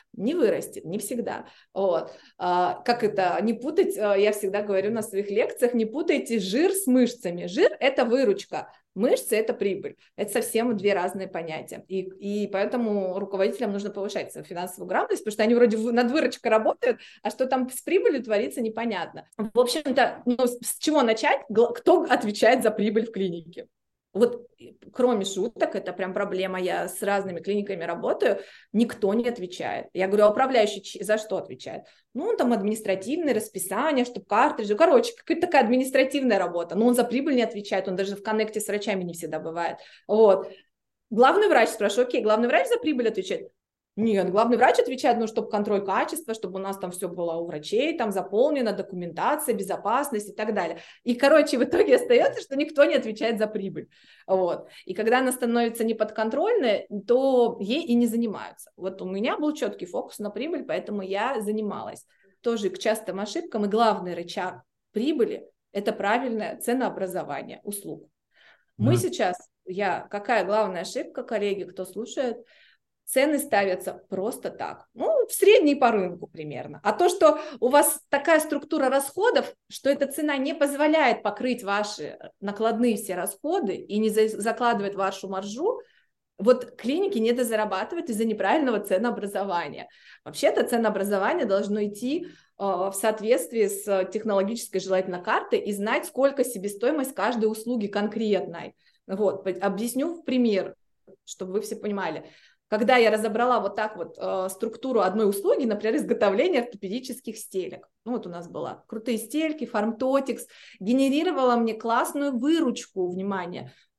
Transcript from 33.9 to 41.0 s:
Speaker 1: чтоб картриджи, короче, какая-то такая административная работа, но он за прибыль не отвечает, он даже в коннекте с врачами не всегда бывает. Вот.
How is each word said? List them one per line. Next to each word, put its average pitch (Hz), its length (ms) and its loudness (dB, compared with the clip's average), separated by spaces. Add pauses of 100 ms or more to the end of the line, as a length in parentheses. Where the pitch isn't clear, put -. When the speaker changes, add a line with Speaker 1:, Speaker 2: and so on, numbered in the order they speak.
Speaker 1:
чтоб 208 200 -8
картриджи, 220 520 2
короче, 262 400 6
какая-то 339 320 -2
такая 277 160 6
административная 262 760 2
работа, 170 380 -2
но 226 100 4
он 247 80 6
за 240 80 4
прибыль 277 320 0
не 240 80 4
отвечает, 208 460 -2
он 185 80 -2
даже 196 180 -2
в 196 80 -12
коннекте 214 380 -2
с - 80 -6
врачами 202 340 -2
не 175 120 -8
всегда 160 260 -8
бывает. 165 380 -6 (280)
Вот. 208 420 6 (640)